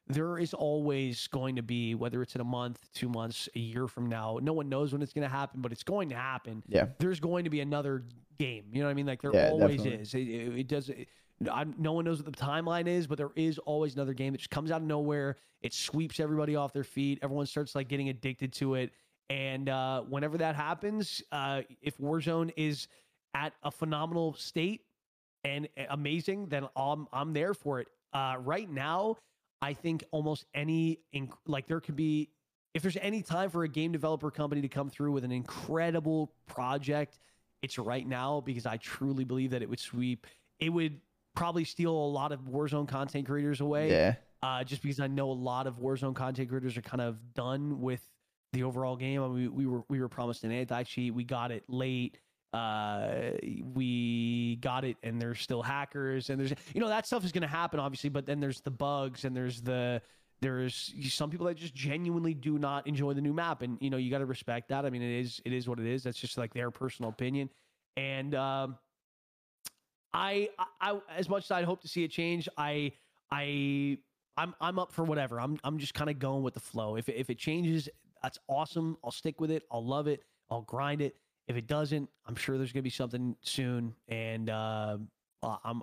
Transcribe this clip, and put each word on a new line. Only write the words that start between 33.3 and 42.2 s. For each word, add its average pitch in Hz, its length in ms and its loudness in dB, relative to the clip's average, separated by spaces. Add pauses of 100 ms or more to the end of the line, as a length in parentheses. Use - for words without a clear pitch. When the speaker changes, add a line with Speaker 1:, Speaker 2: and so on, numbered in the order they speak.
Speaker 1:
for 170 140 2
a 156 40 0
game 156 240 0
developer 156 380 0
company 147 320 0
to 139 60 0
come 139 200 -2
through 147 240 0
with 135 120 2
an 123 80 0
incredible 156 1000 2 (140)
project, 143 720 0 (440)
it's - 160 -6
right 120 280 -2
now, 135 340 0
because 123 260 -4
I 113 120 -2
truly 135 460 -2
believe 131 260 0
that 123 120 0
it 104 60 -4
would 117 120 -4
sweep, 123 460 -2 (320)
it 160 120 0
would 160 300 0 (340)
probably 170 300 0
steal 170 260 2
a 151 200 2
lot 143 220 0